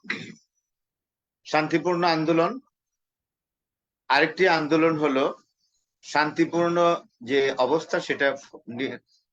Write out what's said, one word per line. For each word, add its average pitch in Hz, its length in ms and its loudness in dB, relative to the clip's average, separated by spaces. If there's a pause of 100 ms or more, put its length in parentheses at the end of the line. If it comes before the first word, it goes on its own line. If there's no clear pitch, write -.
(1400)
শান্তিপূর্ণ 160 600 0
আন্দোলন, 165 560 0 (1500)
আরেকটি 160 400 2
আন্দোলন 160 500 2
হলো 147 360 0 (680)
শান্তিপূর্ণ 170 960 0 (240)
যে 135 380 0
অবস্থা 160 420 0
সেটা 139 360 -2 (320)
নি-, 123 300 -8 (340)